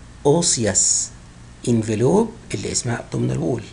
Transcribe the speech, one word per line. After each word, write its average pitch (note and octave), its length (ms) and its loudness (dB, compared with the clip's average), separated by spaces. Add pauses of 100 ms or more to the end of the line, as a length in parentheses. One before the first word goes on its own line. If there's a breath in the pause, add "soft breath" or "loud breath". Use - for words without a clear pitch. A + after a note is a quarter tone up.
(280)
osseous - 840 2 (580)
envelope A#2 840 0
اللي G#2+ 180 -6
اسمها - 320 -4
abdominal B2 340 -2
wall، C#3+ 240 -2 (100)